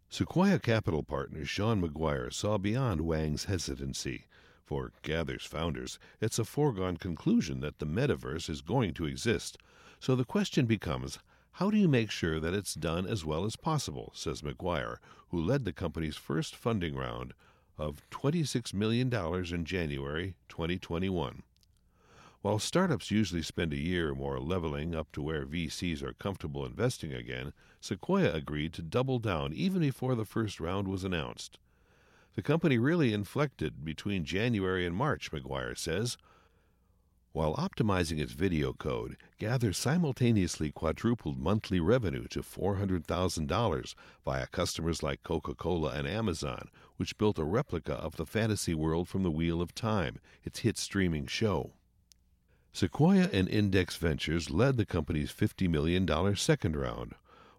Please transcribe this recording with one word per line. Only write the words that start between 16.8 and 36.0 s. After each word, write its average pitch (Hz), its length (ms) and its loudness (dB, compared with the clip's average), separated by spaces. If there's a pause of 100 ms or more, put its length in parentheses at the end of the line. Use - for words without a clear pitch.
round 64 380 -6 (460)
of 73 300 -6
twenty-six 143 640 -2
million 113 360 2
dollars 90 440 0
in 87 100 0
January 78 720 -2 (140)
twenty 82 280 -2
twenty-one. 85 640 -2 (1000)
While 104 180 2
startups 165 500 2
usually 90 320 2
spend 82 320 0
a 71 40 0
year 82 340 2
or 67 40 -4
more 67 240 -4
leveling 80 540 -2
up 78 200 -4
to 78 80 -6
where 73 240 -2
V 78 220 -4
Cs 78 360 -4
are 64 100 -6
comfortable 73 520 -6
investing 78 480 -4
again, 62 400 -8 (280)
Sequoia 143 520 0
agreed 76 400 -2
to 85 80 -8
double 123 360 0
down 85 360 0
even 180 280 0
before 131 320 0
the 110 120 0
first 110 340 -2
round 95 280 -2
was 95 160 -2
announced. 80 540 -4 (800)
"The 104 60 -2
company 151 360 4
really 139 340 4
inflected 104 720 -2
between 85 400 -2
January 92 600 0
and 87 100 -2
March," 110 360 -2
McGuire 65 460 -4
says. 101 400 -2 (1120)